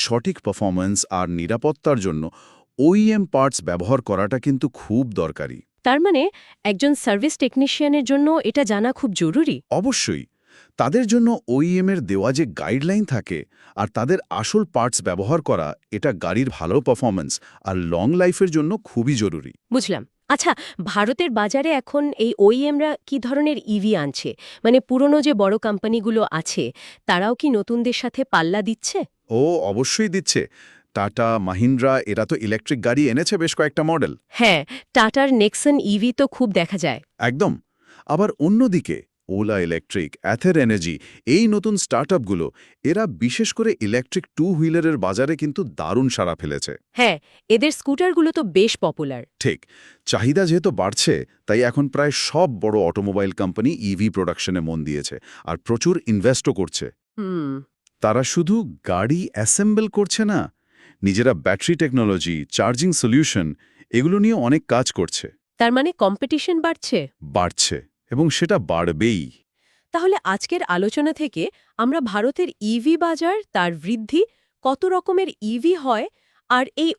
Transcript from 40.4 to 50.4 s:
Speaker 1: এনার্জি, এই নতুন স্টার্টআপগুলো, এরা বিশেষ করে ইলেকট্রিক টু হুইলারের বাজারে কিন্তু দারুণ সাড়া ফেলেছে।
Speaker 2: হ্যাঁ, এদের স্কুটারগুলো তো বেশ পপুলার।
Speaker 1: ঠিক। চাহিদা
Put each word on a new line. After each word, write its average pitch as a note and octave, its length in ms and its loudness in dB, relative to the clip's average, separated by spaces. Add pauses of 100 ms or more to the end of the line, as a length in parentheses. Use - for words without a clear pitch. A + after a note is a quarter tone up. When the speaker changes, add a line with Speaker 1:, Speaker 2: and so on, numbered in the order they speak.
Speaker 1:
এনার্জি, F2+ 300 0 (320)
এই F3 220 4
নতুন G#3 280 2
স্টার্টআপগুলো, A#2 720 0 (380)
এরা D3+ 180 0 (220)
বিশেষ B2 280 0
করে A2+ 180 0 (100)
ইলেকট্রিক A#2+ 440 -2 (100)
টু D#3+ 200 2
হুইলারের D#3+ 440 2
বাজারে A2 380 0
কিন্তু D3 240 -4 (180)
দারুণ G2 300 0
সাড়া F2+ 320 -2
ফেলেছে। D2 320 -6 (260)
Speaker 2:
হ্যাঁ, A3 180 2 (340)
এদের A3+ 300 4
স্কুটারগুলো E4 580 2
তো D#4+ 40 0 (140)
বেশ G#3+ 160 4 (100)
পপুলার। C#3+ 400 -4 (180)
Speaker 1:
ঠিক। G#2 180 -2 (480)
চাহিদা C3 400 2